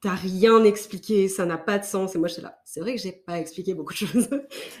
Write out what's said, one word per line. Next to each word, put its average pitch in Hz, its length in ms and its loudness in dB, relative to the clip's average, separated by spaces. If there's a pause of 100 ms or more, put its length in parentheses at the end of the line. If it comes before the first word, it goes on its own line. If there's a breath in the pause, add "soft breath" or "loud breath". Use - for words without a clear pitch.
t'as 190 120 -2
rien 190 500 4
expliqué, 202 640 2
ça 190 200 -2
n'a 170 100 -2
pas 202 220 -2
de 202 40 -4
sens. » 190 320 -2
Et 170 40 0
moi, 165 80 2
j'étais - 160 -8
là, « - 200 -18
C'est - 160 -14
vrai 226 160 -4
que 214 60 -6
j'ai 185 100 -6
pas 170 280 -8
expliqué 185 340 -6
beaucoup 156 200 -8
de - 40 -8
choses. » 202 320 0 (500 loud breath)